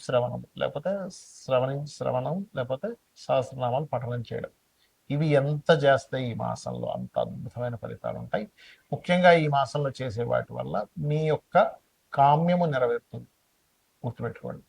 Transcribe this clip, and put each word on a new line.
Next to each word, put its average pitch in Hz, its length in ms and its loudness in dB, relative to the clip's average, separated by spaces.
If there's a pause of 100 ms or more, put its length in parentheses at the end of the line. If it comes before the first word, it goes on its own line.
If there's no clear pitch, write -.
శ్రవణము, 123 420 -2 (140)
లేకపోతే 143 300 -4 (200)
శ్రవణి-, 135 760 -2 (100)
శ్రవణం, 131 500 -4 (100)
లేకపోతే 131 320 -4 (380)
సహస్రనామాలు 131 580 -2
పఠనం 120 380 -6 (100)
చేయడం, - 180 -8 (640)
ఇవి 151 120 2 (140)
ఎంత 147 300 2 (140)
చేస్తే 135 320 4 (140)
ఈ - 100 -4
మాసంలో 120 560 -6
అంత - 220 -10
అద్భుతమైన 120 640 -6
ఫలితాలు 117 400 -8
ఉంటాయి. 120 220 -4 (480)
ముఖ్యంగా 180 380 6 (140)
ఈ - 100 2
మాసంలో 139 360 0 (100)
చేసే 120 320 -4
వాటి 123 260 -2
వల్ల 135 160 -6 (340)
మీ 151 120 0 (120)
యొక్క - 300 4 (500)
కామ్యము 165 600 4
నెరవేరుతుంది, 120 560 -2 (800)
గుర్తుపెట్టుకోండి. - 600 -10